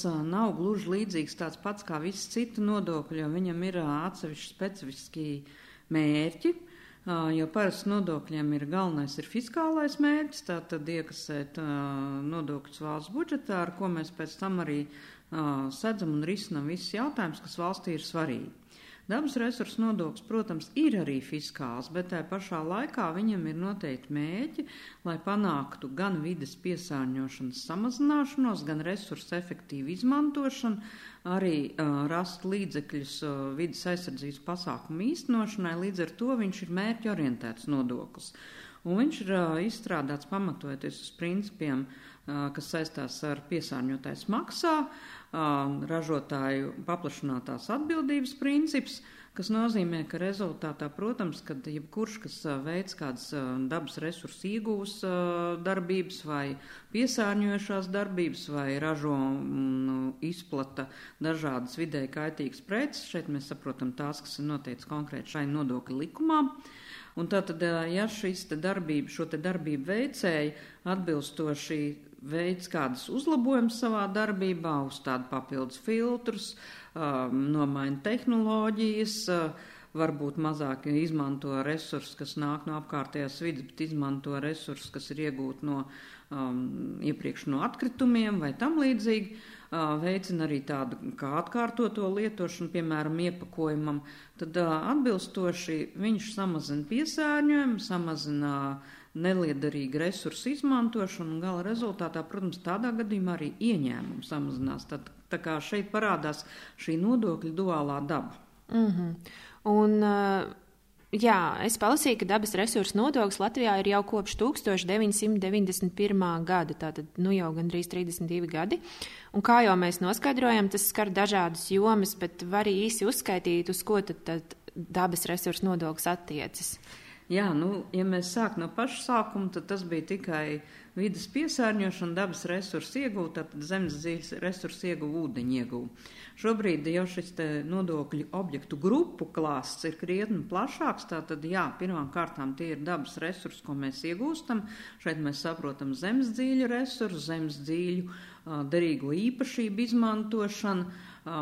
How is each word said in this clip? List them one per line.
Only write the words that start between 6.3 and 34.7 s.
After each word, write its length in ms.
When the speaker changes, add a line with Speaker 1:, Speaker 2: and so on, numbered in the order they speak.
Speaker 1:
ā, 160
jo 160
parasti 400
nodokļiem 640
ir 160
galvenais 480
ir 80
fiskālais 720
mērķis, 480
tātad 400
iekasēt, 720
ā, 180
nodokļus 480
valsts 320
budžetā, 480
ar 160
ko 160
mēs 160
pēc 320
tam 240
arī, 220
ā, 200
sedzam 480
un 80
risinam 480
visus 240
jautājumus, 480
kas 160
valstī 320
ir 160
svarīgi. 460
Dabas 320
resursu 400
nodoklis, 480
protams, 380
ir 240
arī 240
fiskāls, 720
bet 160
tā 160
pašā 320
laikā 460
viņam 320
ir 80
noteikti 560
mērķi, 540
lai 160
panāktu 720
gan 240
vides 400
piesārņošanas 1120
samazināšanos, 1000
gan 160
resursu 540
efektīvu 580
izmantošanu, 960
arī, 180
ā, 180
rast 320
līdzekļus, 800
ā, 100
vides 320
aizsardzības 560
pasākumu 640